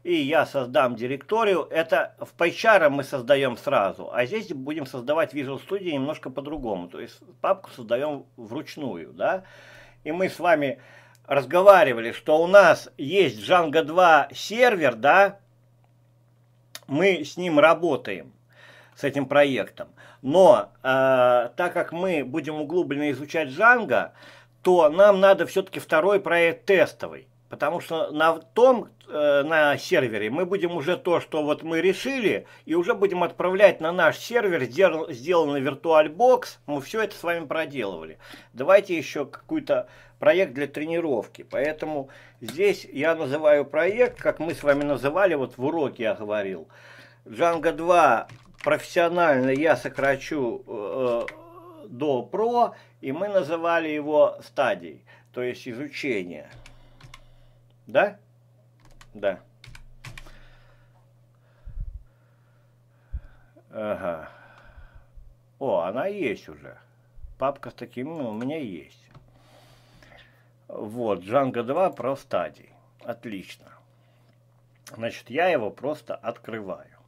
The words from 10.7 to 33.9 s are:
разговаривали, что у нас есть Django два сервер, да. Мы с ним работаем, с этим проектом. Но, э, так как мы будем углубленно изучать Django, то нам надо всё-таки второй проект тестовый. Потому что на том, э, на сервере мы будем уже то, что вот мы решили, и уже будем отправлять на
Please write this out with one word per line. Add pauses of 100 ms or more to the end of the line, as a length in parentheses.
разговаривали,
что
у
нас
есть
Django
два
сервер,
да. (1500)
Мы
с
ним
работаем, (640)
с
этим
проектом. (320)
Но, (100)
э,
так
как
мы
будем
углубленно
изучать
Django, (520)
то
нам
надо
всё-таки
второй
проект
тестовый. (220)
Потому
что
на
том, (180)
э,
на
сервере
мы
будем
уже
то,
что
вот
мы
решили, (220)
и
уже
будем
отправлять
на